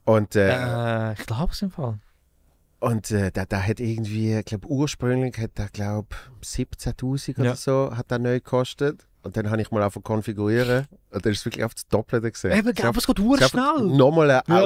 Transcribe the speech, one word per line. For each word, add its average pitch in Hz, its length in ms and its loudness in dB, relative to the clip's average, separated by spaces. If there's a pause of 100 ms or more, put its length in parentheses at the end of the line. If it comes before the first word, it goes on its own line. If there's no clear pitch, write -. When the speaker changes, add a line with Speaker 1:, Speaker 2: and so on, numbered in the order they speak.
Speaker 1:
Und, 110 320 2
äh, 117 760 0
Speaker 2:
Äh, 107 40 -6
ich - 120 -10
glaub's 139 360 -4
im 196 80 -4
Fall. 117 280 -6 (840)
Speaker 1:
und, 113 300 -2
äh, 101 220 0
der, 95 140 -4
der 95 200 -2
hat 107 140 -2
irgendwie, 110 580 -2
ich 104 60 -4
glaub, 98 220 -8
ursprünglich 127 720 -2
hat 113 200 -8
der, 104 100 -6
glaub, 104 460 -6 (280)
siebzehntausend - 960 -6
oder 123 100 2
Speaker 2:
Ja. 127 80 -2
Speaker 1:
so, 135 400 0
hat 120 140 -8
der 123 80 0
neu 123 160 0
gekostet. 127 720 -2 (160)
Und - 140 -12
dann 104 140 -2
hab 110 80 0
ich 107 120 -4
mal 107 120 2
angefangen 101 220 -2
konfigurieren. 113 840 0 (240)
Und 101 140 -6
dann 110 80 2
ist 98 80 -2
es - 60 -12
wirklich - 180 -4
auf - 100 -6
das - 140 -14
Doppelte 113 420 0
gesehen. - 220 -2
Speaker 2:
Eben, 214 160 4
Speaker 1:
Es 226 100 -2
ist - 60 0
Speaker 2:
aber 196 140 2
es - 100 0
Speaker 1:
einfach, 269 60 2
Speaker 2:
geht - 40 -2 (220)
Speaker 1:
es 262 80 8
ist - 60 -2
einfach 269 260 2
Speaker 2:
urschnell. 180 160 2
Speaker 1:
nochmal 147 340 6
ein 127 160 4
Speaker 2:
Ja. 170 200 6